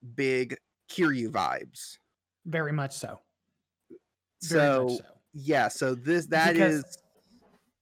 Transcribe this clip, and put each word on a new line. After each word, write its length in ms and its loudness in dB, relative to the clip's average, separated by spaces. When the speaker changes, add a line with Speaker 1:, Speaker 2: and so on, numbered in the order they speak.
Speaker 1:
big 420 0
Kiryu 400 0
vibes. 640 -4
Speaker 2:
Very 280 -4
much 220 -4
so. 260 -12
Very 400 4
much 80 0
Speaker 1:
So, 60 -4
Speaker 2:
so. 60 -18
Speaker 1:
yeah, 360 2
so 260 -2
this, 320 0
that 260 4
Speaker 2:
Because 280 4
Speaker 1:
is 180 -14